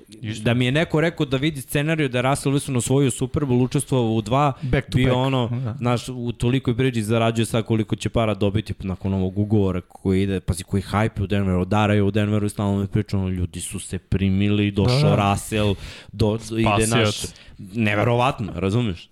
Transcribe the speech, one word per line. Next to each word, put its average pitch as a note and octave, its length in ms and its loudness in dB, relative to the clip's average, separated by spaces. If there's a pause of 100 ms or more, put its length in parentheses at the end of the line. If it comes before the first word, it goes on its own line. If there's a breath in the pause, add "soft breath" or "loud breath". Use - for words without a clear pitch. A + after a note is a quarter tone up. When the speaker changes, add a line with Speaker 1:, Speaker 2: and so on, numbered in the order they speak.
(120)
Speaker 1:
Isto. G#2+ 320 -10
Speaker 2:
Da A#2 100 2
mi B2 120 2
je B2 60 2
neko D#3 300 0
rekao D#3+ 240 0
da C3 120 -2
vidi C#3+ 240 -2
scenariju D3+ 480 -2
da A#2+ 80 -4
je B2 60 0
Russell C#3 320 0
Wilson C#3 220 -2
osvojio C3 340 2
Super C3+ 320 -4
Bowl, B2 180 2
učestvovao B2+ 460 0
u A2 140 0
dva, C3 320 0 (100)
Speaker 3:
Back C3 220 0
to - 100 -6
Speaker 2:
bio B2+ 120 4
Speaker 3:
back. B2+ 100 4
Speaker 2:
ono, C3 380 0
Speaker 3:
Da. A#2+ 200 -6
Speaker 2:
znaš, A#2+ 340 -2
u A#2+ 220 -6
tolikoj B2 440 0
priči A#2+ 280 0
zarađuje A2+ 420 2
sad A2+ 180 0
koliko A2 320 0
će - 140 -4
para A2 240 2
dobiti G2+ 460 0
nakon F#2+ 340 -4
ovog F#2 240 -2
ugovora G2+ 440 2
koji F#2+ 420 0
ide, G2 160 0
pazi, - 240 -4
koji G2 200 -2
hype A2 380 -2
u F#2+ 60 -2
Denveru, F#2+ 340 0
odaraju G#2 440 2
u G2+ 60 2
Denveru G#2 340 0
i G#2 40 0
stalno G2+ 280 -2
mi G2 100 -2
pričamo, G2 420 -2
ljudi F2+ 300 -6
su F2+ 200 -10
se - 200 -10
primili, G2+ 720 2
došao G#2 380 2
Speaker 3:
Da, G2+ 60 4
da. G2+ 160 2
Speaker 2:
Russell, G#2 440 0 (360 loud breath)
do, G#2+ 260 0 (140)
ide A2 360 2
naš, - 0 - (240)
Speaker 1:
Spasioc. - 220 -8 (400 loud breath)
Speaker 2:
neverovatno, A#2 840 0
razumeš? G2 560 -2